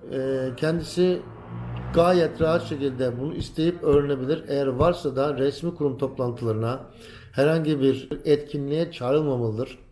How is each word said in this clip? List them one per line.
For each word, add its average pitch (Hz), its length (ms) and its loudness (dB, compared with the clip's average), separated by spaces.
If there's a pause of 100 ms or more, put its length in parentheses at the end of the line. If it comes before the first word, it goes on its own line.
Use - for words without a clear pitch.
(140)
Ee, 131 440 -2
kendisi 170 640 0 (720)
gayet 170 480 4
rahat 165 240 2
şekilde 127 540 -2
bunu 156 160 -4
isteyip 170 480 -2
öğrenebilir. 143 640 2
Eğer 139 200 0
varsa 139 480 2
da 139 220 0
resmi 143 380 -2
kurum 135 220 -2
toplantılarına, 120 840 -2 (520)
herhangi 151 500 2
bir 135 280 2 (160)
etkinliğe 147 680 0
çağrılmamalıdır. 127 880 -2 (120)